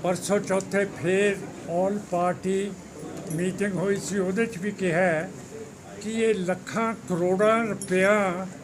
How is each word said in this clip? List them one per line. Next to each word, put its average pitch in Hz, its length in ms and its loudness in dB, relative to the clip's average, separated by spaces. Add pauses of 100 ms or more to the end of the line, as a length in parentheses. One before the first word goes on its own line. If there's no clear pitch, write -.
ਪਰਸੋਂ 185 360 2
ਚੌਥੇ 190 460 0
ਫੇਰ 196 500 2 (340)
all 190 300 0 (120)
ਪਾਰਟੀ 185 600 0 (600)
ਮੀਟਿੰਗ 185 420 0
ਹੋਈ 190 220 2
ਸੀ, 190 220 -4
ਉਹਦੇ 190 280 2
'ਚ 226 120 -6
ਵੀ 196 140 -4
ਕਿਹਾ 175 500 2 (800)
ਕਿ 214 100 -6
ਇਹ 226 240 4
ਲੱਖਾਂ 185 580 -2
ਕਰੋੜਾਂ 190 720 2
ਰੁਪਇਆ 190 800 2 (160)